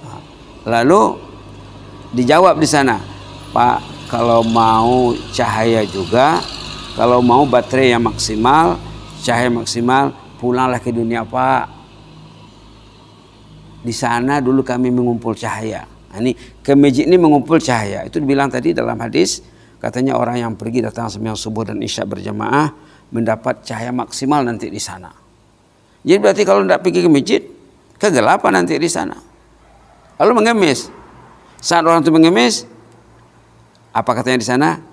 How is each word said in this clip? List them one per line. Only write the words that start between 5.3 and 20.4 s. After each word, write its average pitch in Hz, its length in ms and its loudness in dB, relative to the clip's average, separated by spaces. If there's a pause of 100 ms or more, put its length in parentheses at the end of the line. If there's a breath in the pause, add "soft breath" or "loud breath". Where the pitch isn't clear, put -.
cahaya 110 560 0
juga, 95 560 0 (560)
kalau 123 240 4
mau 127 240 4
baterai 123 480 2
yang 117 80 0
maksimal, 117 800 0 (400)
cahaya 120 240 0
maksimal, 120 640 0 (320)
pulanglah 123 400 -2
ke 123 80 -6
dunia, 117 320 -4
Pak. 127 480 -2 (2250)
Di 120 80 -6
sana 123 500 -2
dulu 131 240 2
kami 127 240 0
mengumpul 120 480 -2
cahaya." 107 480 -8 (240)
Nah, 95 80 -16
ini 120 160 0 (300 loud breath)
ke 139 100 2
masjid 139 320 4
ini 180 140 6
mengumpul 151 400 4
cahaya. 104 480 -4
Itu - 100 -6
dibilang 139 300 0
tadi 127 240 -2
dalam 117 240 -2
hadis, 117 480 -2 (380 soft breath)
katanya 127 340 -2
orang 120 240 -2